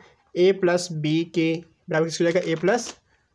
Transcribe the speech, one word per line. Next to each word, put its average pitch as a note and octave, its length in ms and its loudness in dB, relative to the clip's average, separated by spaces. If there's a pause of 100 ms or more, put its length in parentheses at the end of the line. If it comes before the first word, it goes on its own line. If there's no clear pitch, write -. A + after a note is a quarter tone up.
(360)
ए F3+ 180 4
प्लस F3 400 0
बी D#3 320 0
के E3 280 0 (360)
बराबर D#3+ 160 0
किसके E3 180 -4
हो E3+ 80 4
जाएगा? F3 200 -2
ए D#3+ 60 0
प्लस G3+ 360 -2 (420)